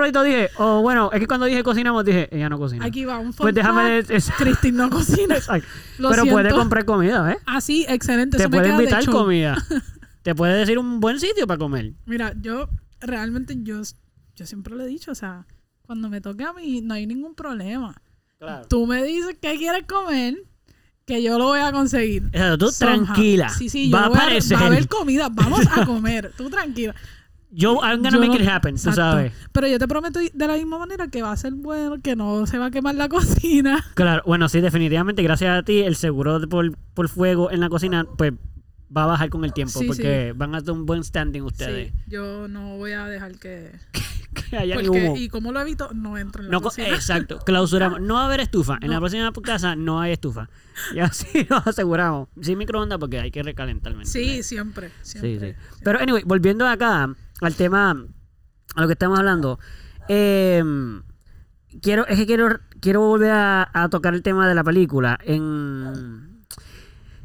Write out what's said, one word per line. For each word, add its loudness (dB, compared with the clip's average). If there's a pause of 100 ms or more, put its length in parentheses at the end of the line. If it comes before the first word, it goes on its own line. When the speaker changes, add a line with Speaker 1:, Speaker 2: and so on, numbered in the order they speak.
Speaker 1:
ahorita 4
dije, 2
o 4
bueno, 4
es 2
que 0
cuando 0
dije 2
cocinamos, 0
dije, 2
"Ella -2
no -4
cocina". -4
Speaker 2:
Aquí -6
va, -6
un -8
Speaker 1:
Pues -12
Speaker 2:
fun 2
Speaker 1:
déjame 4
Speaker 2:
fact, -2
Speaker 1:
de-, 0
es-, 2
Speaker 2:
Cristi 4
no 2
cocina. 2
Speaker 1:
<laughs> 2
Exacto. -2 (320)
Speaker 2:
Lo 2
Speaker 1:
Pero 6
puede 6
Speaker 2:
siento. 4
Speaker 1:
comprar 2
comida, 2
¿eh? -2
Speaker 2:
Ah, -2
sí, 0
excelente, 0
Speaker 1:
Te 4
Speaker 2:
eso 2
me 4
Speaker 1:
puede 6
Speaker 2:
queda 4
de 6
Speaker 1:
invitar 4
Speaker 2:
show. 2
Speaker 1:
comida. 4 (360)
Speaker 2:
<laughs> -20
Speaker 1:
Te -2
puede 2
decir 2
un -2
buen 0
sitio 0
para -2
comer. -4 (120)
Speaker 2:
Mira, -4
yo -6 (320)
realmente, -6
yo, -8 (540)
yo -18
siempre -14
lo -10
he -10
dicho, -10
o -8
sea, -14 (360)
cuando -8
me -8
toque -12
a -8
mí, -6
no -6
hay -6
ningún -8
problema. -8 (460)
Speaker 1:
Claro. -14
Speaker 2:
Tú 4
me 0
dices -4
qué -4
quieres -2
comer, -2 (720)
que -2
yo 2
lo 2
voy 2
a 0
conseguir. 0
Speaker 1:
Exacto, 2
tú 4
Speaker 2:
Somehow. 4
Speaker 1:
tranquila, 4
Speaker 2:
Sí, -4
sí, 0
yo 6
Speaker 1:
va 6
a 4
Speaker 2:
voy 6
a, 6
Speaker 1:
aparecer. 4
Speaker 2:
va 4
a 6
haber 6
comida, 0
vamos 4
a 4
Speaker 1:
<laughs> -
Speaker 2:
comer, -2
tú -10
tranquila. -4 (560)
Speaker 1:
Yo, 4
I'm 2
gonna 2
Speaker 2:
Yo 6
Speaker 1:
make 4
Speaker 2:
no, 4
Speaker 1:
it 4
happen, 0
tú -4 (100)
Speaker 2:
exacto. 2
Speaker 1:
sabes. 2 (180)
Speaker 2:
Pero 0
yo 2
te -2
prometo -4
de -2
la 0
misma -4
manera -8
que -6
va -4
a -4
ser -6
bueno, -6
que -2
no -2
se -2
va -2
a -4
quemar -2
la -2
<laughs> -
cocina. 4 (120)
Speaker 1:
Claro, 4
bueno, 4
sí, 2
definitivamente, 2
gracias 2
a -2
ti, 2
el 2
seguro 0
de -4
por, 0 (180)
por 0
fuego 2
en -2
la 2
cocina, 0 (120)
pues, 2 (600)
va 0
a 2
bajar 0
con -4
el -4
tiempo, -6
Speaker 2:
Sí, -2
Speaker 1:
porque 0
Speaker 2:
sí. -10
Speaker 1:
van -4
a -4
tener -6
un -6
buen -2
standing -6
ustedes. -8
Speaker 2:
Sí, -4
yo -12
no -12
voy -10
a -8
dejar -14
que -16 (200)
Speaker 1:
<laughs> -8
Que -6
haya -2
ni -2
Speaker 2:
porque, 2
Speaker 1:
humo. -2
Speaker 2:
¿y -6
cómo -8
lo -4
evito? -6
No -8
entro -10
en -12
la -2
Speaker 1:
No 0
co-, -4
Speaker 2:
cocina. -6
Speaker 1:
exacto, -2
clausuramos. 2
No -2
va 2
a 0
haber 0
estufa. -2
En -6
la 0
Speaker 2:
No. -2
Speaker 1:
próxima -2 (100)
casa -2
no -2
hay -2
estufa. -6 (460)
Y -2
así 0
<laughs> -2
nos 2
aseguramos. 0 (120)
Sin -4
microondas -4
porque -6
hay -6
que -8
recalentar, -8
¿me -10
Speaker 2:
Sí, -6
Speaker 1:
entiendes? -4
Speaker 2:
siempre, -10 (140)
Speaker 1:
Sí, -18
Speaker 2:
siempre, -6
Speaker 1:
sí. -6
Speaker 2:
siempre. -10 (260)
Speaker 1:
Pero, 2
anyway, 0
volviendo 2
acá 0 (300)
al 0
tema, 2 (840)
a -2
lo 4
que 2
estamos 2
hablando. 0 (500)
Em, 2 (800)
quiero, 2
es 0
que 4
quiero, 2 (220)
quiero 4
volver 4
a, 2
a 2
tocar 0
el -2
tema 2
de 4
la 4
película. 2
En, -6 (800)